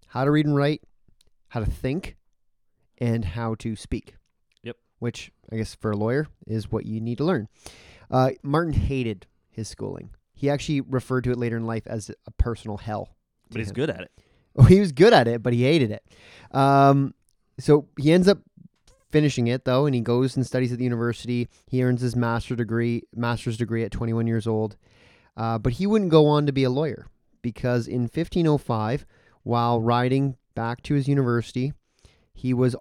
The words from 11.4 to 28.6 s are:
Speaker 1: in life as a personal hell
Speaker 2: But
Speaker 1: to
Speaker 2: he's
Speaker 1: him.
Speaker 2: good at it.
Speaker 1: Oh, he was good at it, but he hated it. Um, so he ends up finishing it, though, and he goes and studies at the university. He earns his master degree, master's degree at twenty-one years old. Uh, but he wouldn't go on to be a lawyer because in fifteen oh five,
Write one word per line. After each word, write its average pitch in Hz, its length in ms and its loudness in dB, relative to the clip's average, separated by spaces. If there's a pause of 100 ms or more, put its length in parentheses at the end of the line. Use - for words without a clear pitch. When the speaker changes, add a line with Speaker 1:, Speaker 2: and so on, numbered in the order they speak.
Speaker 1:
in 113 80 -6
life 113 220 -6
as 110 240 -8 (160)
a - 60 -20
personal 110 440 -4
hell 104 400 -10 (320)
Speaker 2:
But - 60 -16
Speaker 1:
to 113 60 -8
Speaker 2:
he's 104 100 -8
Speaker 1:
him. 98 40 -12
Speaker 2:
good 143 160 -2
at - 120 -10
it. - 80 -18 (460)
Speaker 1:
Oh, 131 80 10
he 185 160 10
was 185 120 0
good 180 200 6
at 135 140 8
it, 117 160 -2
but 123 100 0
he 120 100 2
hated 135 280 2
it. 104 140 -12 (480)
Um, 139 600 4 (440)
so 147 280 4 (120)
he 147 140 4
ends 180 160 6
up 202 100 4 (720)
finishing 143 360 2
it, 123 180 -2
though, 131 220 2
and 139 80 0
he 120 60 0
goes 120 360 0
and 131 100 0
studies 127 260 -2
at 120 60 -4
the 123 60 -2
university. 120 640 -4 (180)
He 127 160 -2
earns 127 200 0
his 120 120 -2
master 117 420 -2
degree, 117 480 -2 (100)
master's 117 420 -4
degree 113 280 -4
at 104 80 -6
twenty-one 113 340 -4
years 113 200 -2
old. 110 300 -4 (600)
Uh, 113 220 -4
but 120 160 -2
he 185 120 -4
wouldn't 202 240 0
go 156 160 6
on 147 200 2
to 143 60 0
be 135 120 0
a 123 60 0
lawyer 139 360 -6 (340)
because 120 480 -2
in 120 200 -4
fifteen 170 380 -2
oh 147 120 4
five, 113 480 -4 (380)